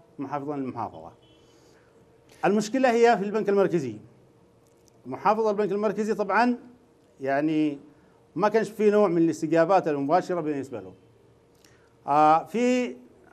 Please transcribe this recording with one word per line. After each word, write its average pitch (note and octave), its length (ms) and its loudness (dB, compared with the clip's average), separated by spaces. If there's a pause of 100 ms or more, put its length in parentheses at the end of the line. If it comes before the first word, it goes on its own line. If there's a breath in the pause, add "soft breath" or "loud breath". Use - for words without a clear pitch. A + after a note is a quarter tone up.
(200)
محافظًا C#3+ 380 -8
للمحافظة. A2 540 -10 (1300 soft breath)
المشكلة A3 460 0
هي A#3 260 4
في F#3 60 -4
البنك G#3 260 -4
المركزي. F3 460 0 (1120)
محافظ G#3+ 420 0
البنك G3+ 240 -2
المركزي G#3 420 -2
طبعًا G#3 440 0 (640)
يعني D3 580 -2 (560 soft breath)
ما G3+ 140 2
كانش G#3+ 200 0
في G#3+ 200 2
نوع G#3 180 4
من E3+ 100 0
الاستجابات E3 680 2
المباشرة E3 540 -2
بالنسبة C3+ 380 -8
له. F#2 140 -16 (1120 soft breath)
آه، D3+ 360 4
في، B3 520 -2 (380)